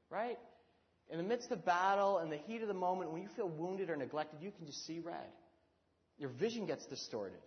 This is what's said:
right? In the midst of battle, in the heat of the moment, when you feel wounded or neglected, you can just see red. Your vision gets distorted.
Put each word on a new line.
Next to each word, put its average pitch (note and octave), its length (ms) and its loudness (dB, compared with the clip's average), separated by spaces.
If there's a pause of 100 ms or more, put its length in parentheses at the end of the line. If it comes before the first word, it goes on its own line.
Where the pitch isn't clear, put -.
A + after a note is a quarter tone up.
(100)
right? A3 280 -2 (720)
In D#3+ 80 -2
the E3+ 60 0
midst A#3+ 260 0
of F#3 140 -2
battle, G3 560 6
in D#3+ 100 0
the D3+ 80 0
heat A3 240 -6
of A3 60 0
the G3+ 60 2
moment, F#3 380 2
when E3 80 -4
you G3 160 -6
feel G#3+ 120 0
wounded F3 420 -2
or D#3+ 60 0
neglected, D3 440 -2
you F#3+ 100 -8
can E3+ 160 -12
just C#3+ 200 -10
see D#3+ 140 -6
red. E3 260 -8 (920)
Your C#3 140 -4
vision G3+ 360 0
gets D3+ 200 -2
distorted. G#2 600 -4